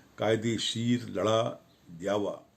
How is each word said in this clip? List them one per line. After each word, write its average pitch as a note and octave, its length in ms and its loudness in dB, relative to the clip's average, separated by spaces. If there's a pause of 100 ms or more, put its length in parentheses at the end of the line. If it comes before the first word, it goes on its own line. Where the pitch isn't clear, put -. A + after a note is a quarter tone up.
(180)
कायदेशीर A2+ 920 2
लढा A2 480 0 (340)
द्यावा F#2+ 440 -2 (240)